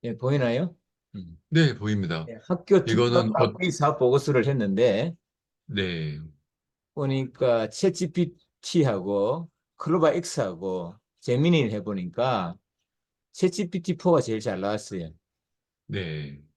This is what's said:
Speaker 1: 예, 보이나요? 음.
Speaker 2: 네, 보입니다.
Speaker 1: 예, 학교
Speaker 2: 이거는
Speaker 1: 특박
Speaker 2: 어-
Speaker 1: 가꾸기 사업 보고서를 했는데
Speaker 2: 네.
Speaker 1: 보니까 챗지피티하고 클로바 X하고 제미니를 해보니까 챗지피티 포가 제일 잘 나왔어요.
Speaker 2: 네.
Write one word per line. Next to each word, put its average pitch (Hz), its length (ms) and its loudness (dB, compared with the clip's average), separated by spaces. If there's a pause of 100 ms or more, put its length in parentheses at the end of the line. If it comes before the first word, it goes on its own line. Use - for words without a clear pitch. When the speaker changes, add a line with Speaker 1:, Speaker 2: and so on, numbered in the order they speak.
Speaker 1:
예, 120 120 -6
보이나요? 131 600 0 (380)
음. 87 340 -14
Speaker 2:
네, 151 260 4
보입니다. 98 540 -2
Speaker 1:
예, 113 180 -14
학교 180 320 2
Speaker 2:
이거는 120 480 4
Speaker 1:
특박 110 160 2
Speaker 2:
어- - 40 4
Speaker 1:
가꾸기 180 240 -2
사업 147 280 0
보고서를 131 480 4
했는데 117 680 2 (520)
Speaker 2:
네. 82 540 -4 (720)
Speaker 1:
보니까 131 760 0
챗지피티하고 151 1800 -2 (280)
클로바 160 380 2
X하고 92 800 -4 (260)
제미니를 139 520 2
해보니까 98 840 -4 (760)
챗지피티 180 680 -2
포가 165 200 4
제일 110 200 -4
잘 101 200 -4
나왔어요. 98 500 -6 (760)
Speaker 2:
네. 76 560 -8 (140)